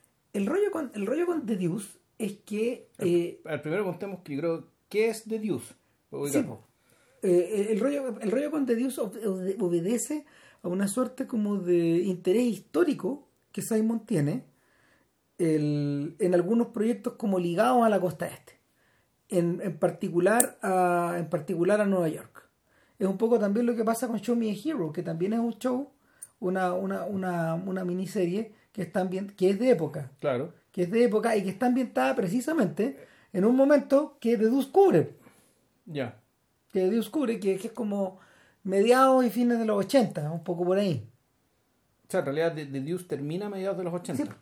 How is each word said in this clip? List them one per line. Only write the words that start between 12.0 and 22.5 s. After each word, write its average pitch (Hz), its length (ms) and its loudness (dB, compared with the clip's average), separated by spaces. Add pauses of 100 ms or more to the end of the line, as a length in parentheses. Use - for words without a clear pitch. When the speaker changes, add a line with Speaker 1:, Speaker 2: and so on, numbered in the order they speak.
Speaker 1:
histórico 247 840 -2 (240)
que 196 100 -6
Simon 226 440 0
tiene 170 380 0 (960)
el, 147 800 0
en 185 160 2
algunos 220 340 2
proyectos 233 460 -2
como 190 240 -2
ligados 214 460 2
a 226 40 4
la 202 120 4
costa 175 260 -2
este, - 320 -16 (720)
en, 170 340 0
en 156 160 -4
particular 180 840 2
a, 175 560 2
en 170 100 -6
particular 175 520 0
a 208 60 2
Nueva 185 220 2
York. - 360 -10 (540)